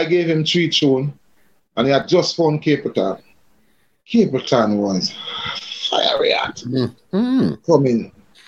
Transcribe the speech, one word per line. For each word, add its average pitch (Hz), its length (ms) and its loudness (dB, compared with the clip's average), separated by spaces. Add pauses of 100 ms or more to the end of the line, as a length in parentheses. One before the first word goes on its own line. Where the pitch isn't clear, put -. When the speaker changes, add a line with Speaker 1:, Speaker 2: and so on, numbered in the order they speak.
Speaker 1:
I 165 40 0
gave 170 240 0
him 156 160 0
three 170 240 0
tune, 139 480 0 (600)
and 117 100 0
he 139 60 2
had 135 160 2
just - 280 2
found 151 260 0
Capleton. 98 600 -2 (880)
Capleton 127 680 2
was 95 340 -2 (760)
fiery - 440 0
hot. - 240 -4 (100)
Speaker 2:
Mm-hmm. 185 880 -2 (100)
Speaker 1:
Coming. 131 480 2 (360)